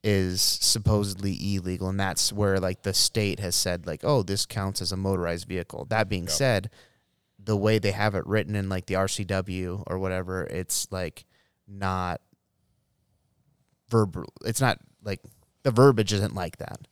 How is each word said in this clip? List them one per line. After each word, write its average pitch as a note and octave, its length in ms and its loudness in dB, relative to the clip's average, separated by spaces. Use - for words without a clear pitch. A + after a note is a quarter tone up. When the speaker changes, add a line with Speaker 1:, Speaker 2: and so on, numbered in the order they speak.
Speaker 1:
is F#2+ 360 2
supposedly G2+ 1160 0
illegal, F#2 320 -4
and F#2+ 100 -2
that's F#2+ 340 0
where, G2+ 280 2
like, F#2 220 -2
the G2 120 -2
state - 460 0
has F#2 160 -2
said, F2+ 280 -2
like, D#2+ 200 -8
"Oh, C3+ 180 4
this G2 240 -2
counts G2 340 -4
as F#2 120 -4
a F#2+ 40 -4
motorized F2 520 -2
vehicle." F2 380 -6
That A2 220 0
being F#2 200 -4
Speaker 2:
Yep. - 20 -6
Speaker 1:
said, A2+ 400 0
the G#2 200 -2
way G#2+ 240 4
they G2+ 100 2
have G#2 240 0
it F#2 140 -2
written G#2 260 -2
in, G2 140 -2
like, F#2 180 -4
the G2 80 -4
R F#2+ 140 2
C G2+ 160 -4
W F#2 640 -4
or F#2 100 -4
whatever, F#2 460 -4
it's, - 480 -4
like, F#2 320 -6
not F#2 540 -4
verbal. G2+ 360 2
It's A2+ 160 -2
not, B2+ 180 2
like, G2+ 180 -6
the C#3 80 2
verbiage A2 420 8
isn't G2+ 220 0
like F2 240 -6
that. - 220 -10